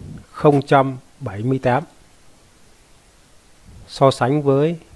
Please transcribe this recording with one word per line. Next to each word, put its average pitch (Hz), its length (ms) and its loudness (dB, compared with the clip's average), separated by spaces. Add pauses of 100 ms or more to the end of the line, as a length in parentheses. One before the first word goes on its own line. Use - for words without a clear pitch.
(320)
không 143 300 2
trăm 135 360 0 (220)
bảy 107 240 -8
mươi 131 160 -2
tám. 131 240 -2 (2000)
So 135 240 2
sánh 139 300 0
với 143 360 0 (180)